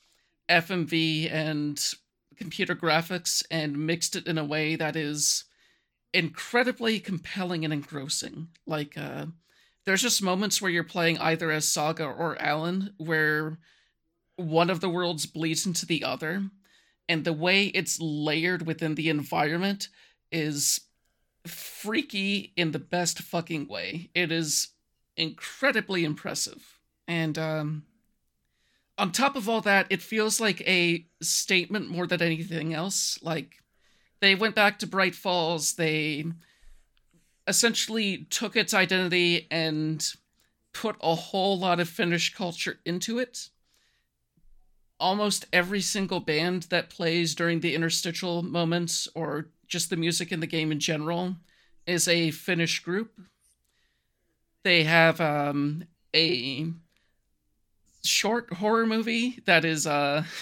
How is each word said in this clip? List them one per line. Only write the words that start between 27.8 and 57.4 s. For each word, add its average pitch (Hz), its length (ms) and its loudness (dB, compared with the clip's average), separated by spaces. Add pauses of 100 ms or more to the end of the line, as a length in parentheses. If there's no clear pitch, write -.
on 196 140 0
top 277 260 2
of 208 100 -4
all 226 140 2
that, 196 280 4
it 190 120 0
feels 214 400 0
like 202 260 0
a 175 380 2 (160)
statement 185 680 0
more 175 160 -4
than 170 160 -2
anything 165 520 -2
else. 175 480 -2
Like, 160 420 -6 (560)
they 190 160 6
went 202 200 2
back - 240 4
to - 80 -6
Bright 185 280 0
Falls, 170 600 0
they 156 500 0 (1200)
essentially 220 840 2
took - 280 -4
its - 160 2
identity 180 760 4
and 156 560 0 (680)
put - 280 -6
a 165 140 2
whole 190 420 0
lot 175 220 2
of 170 100 0
Finnish 170 440 0
culture - 520 -4
into 180 340 -2
it. - 300 -6 (1500)
Almost 196 540 0
every 185 280 2
single 185 380 -2
band 170 440 0
that - 260 -2
plays 170 440 0
during 170 280 0
the 165 140 0
interstitial 170 680 -2
moments 170 720 0
or 156 320 -4 (200)
just 175 220 -4
the 185 60 -2
music 165 360 0
in 165 100 -2
the 160 60 -4
game 156 240 0
in 151 100 -2
general 170 560 -2 (500)
is 175 200 2
a 170 240 4
Finnish 165 500 0
group. 202 380 -4 (1400)
They 175 200 6
have, 165 380 6
um, 147 640 0 (280)
a 147 540 0 (1400)